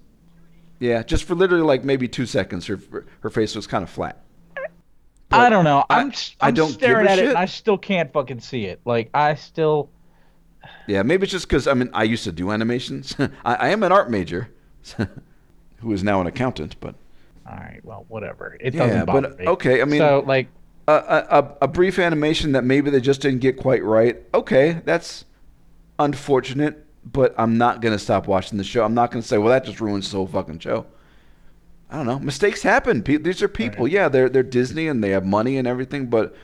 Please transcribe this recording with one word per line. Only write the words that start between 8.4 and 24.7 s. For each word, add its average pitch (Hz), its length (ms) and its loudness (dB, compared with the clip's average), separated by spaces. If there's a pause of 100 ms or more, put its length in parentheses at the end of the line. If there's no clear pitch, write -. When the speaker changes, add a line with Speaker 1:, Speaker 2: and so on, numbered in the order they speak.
Speaker 2:
see 110 260 -8
it. 87 180 -10
Like, 117 300 -2
I 147 200 2
still 151 540 -2 (1000)
Speaker 1:
Yeah, 98 160 0
maybe 170 220 2
it's 190 80 -4
just 180 160 -8
'cause, 139 180 0
I 139 80 2
mean, 123 200 0
I 110 100 0
used 113 200 -2
to 95 80 -6
do 87 180 -4
animations. 113 680 -4
<laughs> - 280 -4
I, 120 100 0
I 127 140 0
am 214 140 0
an 175 100 2
art 185 180 4
major, 95 400 -4 (640)
<laughs> - 640 -20
who 113 140 -6
is 95 120 -2
now 101 160 2
an 87 60 -2
accountant, 117 540 -6
but - 140 -14 (560)
Speaker 2:
All - 60 -16
right, - 260 -18
well, 101 260 -20
whatever. - 520 -12
It 127 140 -6
Speaker 1:
Yeah, 156 140 2
Speaker 2:
doesn't 90 180 0
Speaker 1:
but, 131 160 2
Speaker 2:
bother - 140 -8
me. - 100 -8
Speaker 1:
okay, 131 340 2
I 135 60 2
mean, 147 140 2
Speaker 2:
So, 143 260 6
like 131 220 0 (380)
Speaker 1:
a, 151 60 6
a, 151 460 2
a, - 240 0
a 135 60 2
brief 185 300 2
animation 160 540 0
that 127 120 2
maybe 139 260 2
they 135 100 4
just 135 220 2
didn't 135 180 0
get 131 160 2
quite 123 260 0
right. 110 360 2 (160)
Okay, 156 500 2